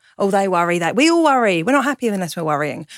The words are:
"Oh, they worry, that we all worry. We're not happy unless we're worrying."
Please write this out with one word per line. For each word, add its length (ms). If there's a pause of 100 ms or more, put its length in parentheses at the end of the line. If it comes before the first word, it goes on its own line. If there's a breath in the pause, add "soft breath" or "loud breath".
(180 soft breath)
"Oh, 140
they 160
worry, 320
that 160
we 120
all 140
worry. 400
We're 80
not 140
happy 240
unless 280
we're 60
worrying." 560